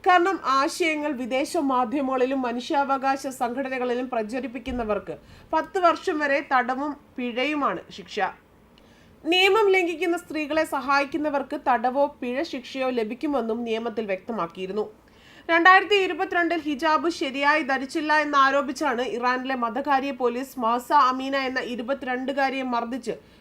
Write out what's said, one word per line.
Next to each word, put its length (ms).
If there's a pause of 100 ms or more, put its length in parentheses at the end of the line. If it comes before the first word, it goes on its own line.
കാരണം 360
ആശയങ്ങൾ 680
വിദേശ 460
മാധ്യമങ്ങളിലും 840
മനുഷ്യാവകാശ 880
സംഘടനകളിലും 800
പ്രചരിപ്പിക്കുന്നവർക്ക് 1080 (360)
പത്ത് 260
വർഷം 400
വരെ 340
തടവും 420 (220)
പിഴയുമാണ് 640 (160)
ശിക്ഷ. 220 (1040)
നിയമം 440
ലംഘിക്കുന്ന 480
സ്ത്രീകളെ 480
സഹായിക്കുന്നവർക്ക് 1000
തടവോ 380 (160)
പിഴ 220
ശിക്ഷയോ 460
ലഭിക്കുമെന്നും 720
നിയമത്തിൽ 420
വ്യക്തമാക്കിയിരുന്നു. 880 (560)
രണ്ടായിരത്തി 460
ഇരുപത്തിരണ്ടിൽ 640
ഹിജാബ് 500
ശരിയായി 520
ധരിച്ചില്ല 560
എന്നാരോപിച്ചാണ് 840
ഇറാനിലെ 540
മതകാര്യ 560
പോലീസ് 480
മാസ 340
അമീന 420
എന്ന 240
ഇരുപത്തിരണ്ടുകാരിയെ 1040
മർദ്ദിച്ച് 480 (300)